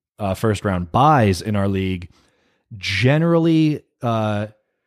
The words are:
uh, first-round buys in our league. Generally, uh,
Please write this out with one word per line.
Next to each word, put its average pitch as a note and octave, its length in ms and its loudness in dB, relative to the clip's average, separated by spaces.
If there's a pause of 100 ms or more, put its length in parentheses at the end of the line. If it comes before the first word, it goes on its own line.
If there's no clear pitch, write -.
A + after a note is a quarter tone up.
(180)
uh, G2 160 -4
first-round G2 560 -2
buys A#2 500 4
in G#2 140 -6
our G2 140 0
league. F#2 400 -4 (680)
Generally, D3+ 1040 0 (200)
uh, G#2+ 440 -2 (400)